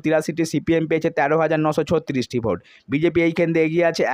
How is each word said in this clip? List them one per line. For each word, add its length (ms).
তিরাশিটি, 480
সিপিএম 380
পেয়েছে 280
তেরো 260
হাজার 220
নশো 240
ছত্রিশটি 500
ভোট। 180
বিজেপি 380
এই 120
কেন্দ্রে 280
এগিয়ে 220
আছে 140